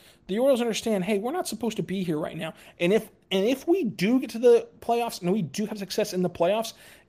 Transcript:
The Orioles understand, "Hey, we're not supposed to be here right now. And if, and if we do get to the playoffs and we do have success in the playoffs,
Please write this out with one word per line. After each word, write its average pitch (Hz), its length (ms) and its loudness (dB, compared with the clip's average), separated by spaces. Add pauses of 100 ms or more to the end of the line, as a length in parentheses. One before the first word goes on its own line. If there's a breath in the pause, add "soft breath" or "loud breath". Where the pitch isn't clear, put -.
(280 soft breath)
The 196 120 -2
Orioles 254 220 4
understand, 214 440 -2
"Hey, 208 140 0
we're 233 120 -4
not 359 160 -6
supposed 220 300 -6
to 185 60 -4
be 185 200 -4
here 165 140 -2
right - 180 -6
now. 160 180 -8 (260 loud breath)
And 175 120 2
if, 208 180 0 (220)
and 190 160 2
if 269 200 -2
we 359 160 2
do 220 360 2
get 262 120 -4
to 226 80 -8
the 220 280 6 (120)
playoffs 233 420 -2
and 175 100 0
we 220 100 2
do 180 260 -4
have 214 100 -10
success 202 360 -4
in 180 100 0
the 175 60 0
playoffs, 202 440 0 (360 loud breath)